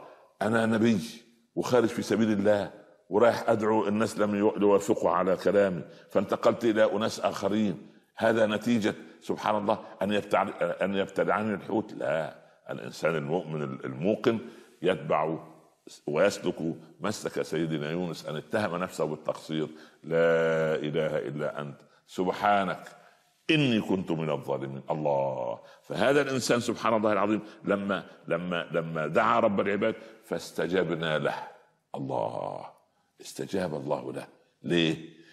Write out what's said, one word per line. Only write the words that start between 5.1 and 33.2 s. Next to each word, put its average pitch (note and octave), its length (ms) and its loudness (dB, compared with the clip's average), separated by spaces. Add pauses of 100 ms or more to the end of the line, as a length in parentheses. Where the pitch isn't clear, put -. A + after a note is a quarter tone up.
على F2+ 260 4
كلامي، F#2 460 4 (280)
فانتقلت - 540 2
إلى G#2+ 320 6
أناس G#2+ 240 -2
آخرين، G2 720 0 (260)
هذا A2+ 300 4
نتيجة، G#2 480 2 (260)
سبحان G#2+ 360 -2
الله، G#2 220 0 (240)
أن G2+ 100 0
يبتع-، G2 500 0 (200)
أن G2 120 0
يبتلعني G2 600 0
الحوت". - 380 -4
لا، C#2+ 420 -2 (360)
الإنسان D#2 460 -2
المؤمن D#2 460 -4
الموقن C#2+ 760 -2 (440)
يتبع D#2+ 560 0 (680)
ويسلك E2 720 0 (240)
مسلك D#2+ 420 -4
سيدنا D#2 480 -2
يونس، E2+ 360 -6
أن D#2 100 -6
اتهم F#2 400 -2
نفسه F2 280 -4
بالتقصير: D#2 640 -4 (360)
"لا D#2+ 680 2
إله D2+ 440 -2
إلا C#2+ 420 -6
أنت C#2+ 200 -10 (260)
سبحانك F#2+ 840 0 (640)
إني C3+ 300 4
كنت F#2 300 -2
من D#2+ 200 -2
الظالمين". C#2 600 -4
الله، C2+ 680 -2 (220)
فهذا B2 380 2
الإنسان C3 400 0
سبحان A2+ 360 0
الله G#2+ 160 2
العظيم G#2 280 2 (240)
لما، G2 400 0 (240)
لما، E2+ 440 -2
لما D#2+ 340 -2
دعا A2+ 340 4
رب A2 200 2
العباد G#2 340 0 (300)
فاستجبنا E2 960 -2
له. C#2 160 -2 (600)
الله، A1 720 -6 (540)